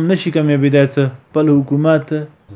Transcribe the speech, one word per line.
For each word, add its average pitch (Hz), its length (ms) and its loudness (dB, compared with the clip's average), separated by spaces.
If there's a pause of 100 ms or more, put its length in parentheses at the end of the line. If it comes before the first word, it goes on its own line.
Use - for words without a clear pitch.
(120)
نشي 180 200 -4
کامیابېدای 143 640 2
چې 143 80 -2 (300)
خپل 156 180 0
حکومت 147 640 0 (420)